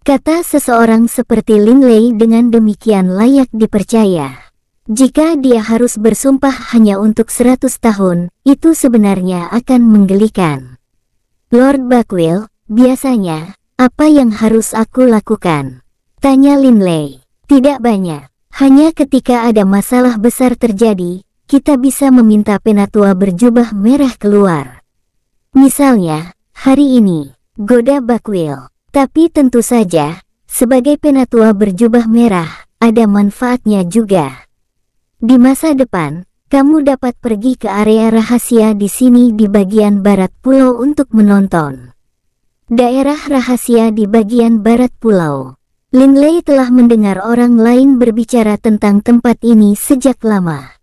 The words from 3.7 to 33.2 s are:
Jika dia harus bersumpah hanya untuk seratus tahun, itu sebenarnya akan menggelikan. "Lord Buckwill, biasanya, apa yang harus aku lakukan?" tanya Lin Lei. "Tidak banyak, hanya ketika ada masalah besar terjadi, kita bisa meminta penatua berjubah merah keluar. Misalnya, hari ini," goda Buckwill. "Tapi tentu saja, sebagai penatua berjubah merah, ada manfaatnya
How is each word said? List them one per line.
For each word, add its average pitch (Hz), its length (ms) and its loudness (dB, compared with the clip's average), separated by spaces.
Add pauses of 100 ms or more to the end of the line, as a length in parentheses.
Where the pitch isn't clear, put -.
Jika 285 480 0
dia 254 240 0
harus 226 400 -2
bersumpah 269 720 -2
hanya 214 240 2
untuk 214 320 -2
seratus 254 480 -2
tahun, 185 640 -2
itu 277 320 2
sebenarnya 190 800 -2
akan 240 320 0
menggelikan. 190 960 0 (720)
"Lord 262 320 2
Buckwill, 208 640 -2 (160)
biasanya, 214 880 -2 (240)
apa 254 320 0
yang 269 240 2
harus 220 400 -2
aku 226 320 -2
lakukan?" 175 800 -2 (320)
tanya 277 400 2
Lin 247 240 4
Lei. 156 400 -4 (240)
"Tidak 277 380 2
banyak, 180 480 -4 (320)
hanya 277 280 4
ketika 247 560 -2
ada 214 200 2
masalah 240 480 0
besar 240 400 -2
terjadi, 196 680 -4 (240)
kita 277 320 0
bisa 269 320 0
meminta 214 480 2
penatua 202 560 0
berjubah 214 600 0
merah 254 400 0
keluar. 190 680 -2 (680)
Misalnya, 214 840 0 (200)
hari 269 440 0
ini," 165 320 -2 (280)
goda 240 400 0
Buckwill. 185 720 -6 (200)
"Tapi 302 400 0
tentu 254 320 0
saja, 175 600 -2 (240)
sebagai 262 520 -2
penatua 247 560 0
berjubah 220 560 0
merah, 214 560 -2 (120)
ada 226 280 2
manfaatnya 202 800 -2